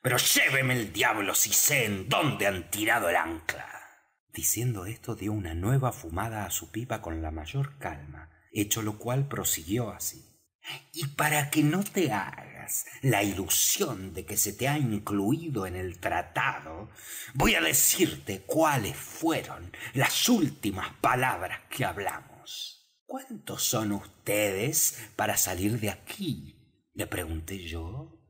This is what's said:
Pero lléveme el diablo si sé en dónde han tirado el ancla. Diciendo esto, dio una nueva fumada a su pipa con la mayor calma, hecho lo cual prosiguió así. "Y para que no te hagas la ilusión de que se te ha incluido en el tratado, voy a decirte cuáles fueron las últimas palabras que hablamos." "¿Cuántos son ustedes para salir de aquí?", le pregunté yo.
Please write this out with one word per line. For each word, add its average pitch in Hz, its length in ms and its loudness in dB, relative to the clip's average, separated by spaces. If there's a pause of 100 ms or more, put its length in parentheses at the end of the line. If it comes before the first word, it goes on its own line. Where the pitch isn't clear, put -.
Pero 123 160 2
lléveme 135 580 4
el 110 180 -2
diablo 107 420 2
si - 180 2
sé 135 320 4
en 101 240 -2
dónde 135 380 4
han 90 240 0
tirado 107 380 2
el 87 80 4
ancla. 82 500 -2 (680)
Diciendo 107 540 -2
esto, 110 300 -8
dio 104 160 -4
una 90 220 -4
nueva 120 380 2
fumada 104 520 -6
a 90 60 -8
su - 200 -6
pipa 113 320 -6
con 82 180 -6
la 80 120 -6
mayor 80 460 -6
calma, 73 520 -12 (220)
hecho 104 300 -2
lo 104 160 -4
cual 131 280 0
prosiguió 101 640 -2
así. - 340 -10 (680)
"Y 143 160 -6
para 151 420 2
que 156 120 4
no 160 200 4
te 180 300 2
hagas - 760 -6 (160)
la 110 200 6
ilusión 95 920 0
de 92 100 -8
que 101 120 -4
se 101 160 0
te 120 160 0
ha 147 100 2
incluido 107 880 0
en 90 80 -6
el 92 240 -6
tratado, - 920 -4 (440)
voy 180 220 4
a 165 40 4
decirte - 840 2
cuáles 143 500 4
fueron - 760 -4 (220)
las - 340 2
últimas 135 640 2 (100)
palabras 113 680 2
que - 160 -2
hablamos." - 1040 -6 (160)
"¿Cuántos - 600 -8
son 107 280 2
ustedes 101 1200 0
para 107 200 2
salir 98 440 2
de 104 100 0
aquí?", - 1040 -10
le 90 120 -6
pregunté 82 600 -6
yo. 85 480 -8 (160)